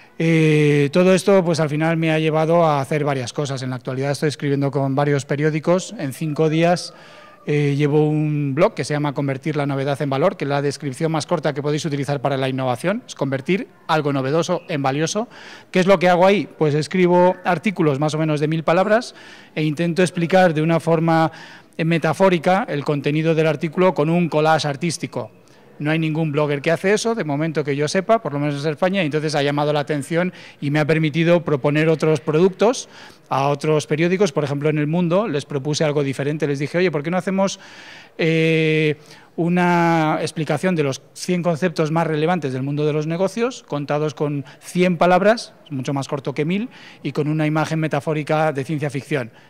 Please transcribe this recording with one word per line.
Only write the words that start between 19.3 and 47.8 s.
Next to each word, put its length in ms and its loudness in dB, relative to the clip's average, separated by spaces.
e 80 -4
intento 400 0
explicar 500 2
de 80 -2
una 200 2
forma, 520 2
eh, 80 -2
metafórica 840 2
el 160 -6
contenido 500 0
del 120 2
artículo 480 2
con 160 0
un 180 2
collage 400 2
artístico. 640 -6
No 120 -2
hay 80 2
ningún 320 0
blogger 300 0
que 100 0
hace 220 2
eso, 220 0
de 100 -4
momento 400 -2
que 100 -2
yo 140 -2
sepa, 320 0
por 140 -8
lo 40 -2
menos 280 -2
en 60 -2
España, 300 0
y 40 0
entonces 280 -2
ha 80 2
llamado 300 0
la 80 0
atención 540 -4
y 100 -4
me 80 0
ha 60 2
permitido 580 2
proponer 460 0
otros 320 2
productos 720 0
a 180 0
otros 380 0
periódicos, 460 0
por 120 0
ejemplo, 240 -2
en 80 0
El 120 -2
Mundo, 400 0
les 180 -4
propuse 380 -2
algo 180 0
diferente. 440 -2
Les 120 -2
dije, 180 -4
"Oye, 140 2
¿por 120 -4
qué 80 -6
no 60 -2
hacemos, 440 -2
eh, 800 2
una 840 2
explicación 540 -2
de 80 0
los 180 -2
cien 280 -4
conceptos 500 -2
más 140 0
relevantes 460 -2
del 120 -4
mundo 200 -2
de 80 0
los 140 -2
negocios, 560 -4
contados 500 -4
con 320 -4
cien 400 0
palabras, 560 2
mucho 240 -4
más 140 -4
corto 260 -6
que 100 -2
mil, 240 -2
y 80 -4
con 160 -2
una 180 0
imagen 320 -2
metafórica 760 -2